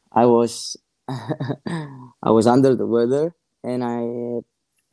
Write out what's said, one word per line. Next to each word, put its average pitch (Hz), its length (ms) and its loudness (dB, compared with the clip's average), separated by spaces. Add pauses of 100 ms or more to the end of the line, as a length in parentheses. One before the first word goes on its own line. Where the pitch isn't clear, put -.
(120)
I 117 140 4
was, 117 520 2 (160)
<laughs> - 160 -20
I 135 1200 -8
was 110 160 4
under 131 280 6
the 104 120 -4
weather, 123 460 0 (300)
and 123 200 -6
I, 120 580 -6 (520)